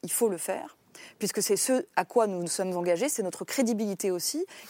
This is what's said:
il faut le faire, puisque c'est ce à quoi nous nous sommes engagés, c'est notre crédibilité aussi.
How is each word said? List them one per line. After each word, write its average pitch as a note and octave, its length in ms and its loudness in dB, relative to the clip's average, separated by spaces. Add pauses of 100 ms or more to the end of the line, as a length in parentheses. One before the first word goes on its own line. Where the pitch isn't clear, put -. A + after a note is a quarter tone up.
il F3 80 -6
faut A#3 160 2
le F3+ 100 0
faire, - 380 -6 (420)
puisque G#3 240 -2
c'est G3 140 2
ce B3+ 300 2 (100)
à F3+ 80 2
quoi A3 240 4
nous F3+ 140 -2
nous E3+ 60 -2
sommes F#3 280 -2
engagés, F3 320 2
c'est A#3 160 -2
notre F3+ 220 -6
crédibilité G#3 680 0
aussi. C#4+ 340 -2 (240)